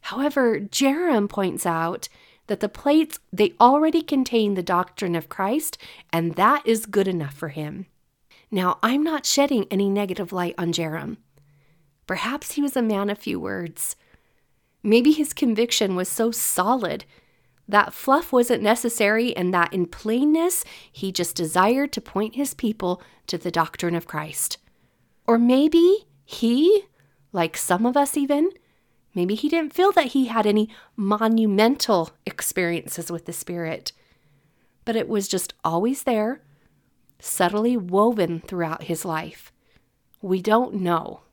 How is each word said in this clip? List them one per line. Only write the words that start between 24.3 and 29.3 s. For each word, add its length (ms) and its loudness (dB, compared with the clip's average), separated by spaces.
Or 120 4
maybe 680 4
he, 580 2
like 240 -2
some 300 0
of 100 2
us 220 0
even, 320 2
maybe 200 0